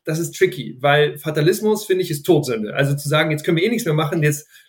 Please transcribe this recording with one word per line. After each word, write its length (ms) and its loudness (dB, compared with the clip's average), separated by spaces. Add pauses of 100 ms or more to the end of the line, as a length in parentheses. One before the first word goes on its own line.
das 120 -4
ist 200 -6
tricky, 420 -2
weil 380 2
Fatalismus, 680 0
finde 180 0
ich, 60 -6
ist 140 -6
Todsünde. 500 0
Also 220 2
zu 140 -6
sagen, 220 2
jetzt 120 -2
können 140 0
wir 80 2
eh 40 0
nichts 160 -2
mehr 80 0
machen, 300 0
jetzt 240 0 (220)